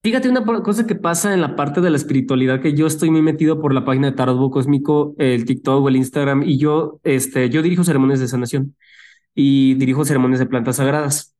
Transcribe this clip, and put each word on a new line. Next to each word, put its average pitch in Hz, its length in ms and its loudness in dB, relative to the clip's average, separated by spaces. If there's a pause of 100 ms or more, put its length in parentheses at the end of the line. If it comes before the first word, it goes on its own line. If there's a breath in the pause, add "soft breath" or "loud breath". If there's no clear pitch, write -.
fíjate 254 260 0
una 247 140 2
po-, 214 200 -2
cosa 208 240 0
que 214 80 -2
pasa 220 380 -2
en 180 80 2
la 147 140 -4
parte 143 260 -2
de 180 80 2
la 151 80 2
espiritualidad, 131 640 0
que 151 120 0
yo 151 140 2
estoy 156 240 0
muy 156 100 4
metido 156 400 0
por 143 120 0
la 131 120 0
página 135 240 2
de 135 80 -4
Tarot 127 200 0
Búho 135 140 2
Cósmico, 143 680 0
el 123 260 0
TikTok 135 380 0
o 139 60 2
el 131 60 2
Instagram, 139 480 0
y 139 140 0
yo, 151 460 0
este, 131 460 0
yo 156 120 0
dirijo 175 220 0
ceremonias 139 360 2
de 131 80 -2
sanación 131 480 -4 (600 soft breath)
y 135 400 4
dirijo 131 300 0
ceremonias 131 340 0
de 131 80 0
plantas 127 300 -2
sagradas. 143 640 -2